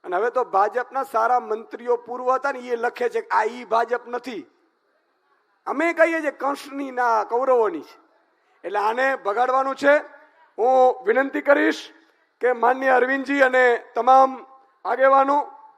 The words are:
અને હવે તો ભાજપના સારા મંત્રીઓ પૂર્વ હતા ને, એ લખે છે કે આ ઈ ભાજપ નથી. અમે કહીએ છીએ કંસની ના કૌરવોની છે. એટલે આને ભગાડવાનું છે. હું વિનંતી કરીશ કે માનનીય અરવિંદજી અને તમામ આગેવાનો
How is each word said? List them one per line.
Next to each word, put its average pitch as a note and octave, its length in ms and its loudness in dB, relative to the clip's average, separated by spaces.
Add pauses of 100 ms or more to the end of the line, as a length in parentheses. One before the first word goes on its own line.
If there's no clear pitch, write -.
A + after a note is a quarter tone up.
અને F3+ 120 -8
હવે A3 140 0
તો B3 140 -2
ભાજપના A#3 600 -2
સારા A#3+ 360 0
મંત્રીઓ A#3 560 -4
પૂર્વ B3 400 -4
હતા C4+ 160 -4
ને, C4 80 -8
એ B3 160 -6
લખે A#3 340 -4
છે A3+ 120 -4
કે - 60 -16
આ G3+ 160 0
ઈ A#3+ 220 -8
ભાજપ A#3 420 -2
નથી. A#3+ 380 -10 (1200)
અમે D#4 280 -2
કહીએ E4 280 0
છીએ D4 100 -4
કંસની C#4 600 -8
ના A#3 320 0
કૌરવોની A3+ 580 0
છે. - 180 -20 (640)
એટલે F#3+ 160 -4
આને B3 360 0
ભગાડવાનું B3+ 600 -2
છે. C#4+ 220 2 (600)
હું B3+ 480 2
વિનંતી C4+ 360 0
કરીશ D4+ 500 0 (500)
કે A#3+ 100 2
માનનીય B3+ 380 0
અરવિંદજી C4 520 2
અને B3+ 420 4 (120)
તમામ B3+ 500 4 (400)
આગેવાનો C4+ 680 2 (260)